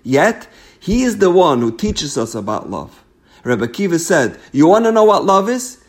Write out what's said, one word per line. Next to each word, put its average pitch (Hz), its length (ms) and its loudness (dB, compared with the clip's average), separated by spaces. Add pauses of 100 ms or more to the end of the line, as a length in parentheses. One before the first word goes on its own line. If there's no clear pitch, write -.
Yet, 151 440 0 (300)
he 233 260 -2
is 226 160 -2
the 185 120 4
one 170 300 4
who 117 100 -2
teaches 160 460 -6
us 113 180 -6
about 107 340 -8
love. 76 360 -12 (400)
Rabbi 117 220 -2
Akiva 170 340 -4
said, 151 360 0 (140)
"You 143 160 2
want 214 160 4
to 226 80 2
know 220 140 4
what 202 180 4
love 196 240 2
is? 247 300 -6 (120)